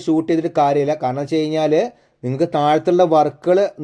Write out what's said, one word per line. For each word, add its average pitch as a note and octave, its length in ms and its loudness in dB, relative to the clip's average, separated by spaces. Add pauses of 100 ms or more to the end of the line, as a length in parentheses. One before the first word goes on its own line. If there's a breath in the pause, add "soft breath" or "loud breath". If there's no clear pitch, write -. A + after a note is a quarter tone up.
ഷൂട്ട് D#3+ 220 0
ചെയ്തിട്ട് E3 300 -2
കാര്യമില്ല. C#3+ 360 0 (100)
കാരണം C3 180 -4
വെച്ച് D#3 180 -2
കഴിഞ്ഞാൽ D3+ 320 -2 (500 soft breath)
നിങ്ങൾക്ക് C3+ 340 -2
താഴത്തുള്ള D#3+ 460 2 (120)
വർക്കുകൾ D#3 440 2 (240)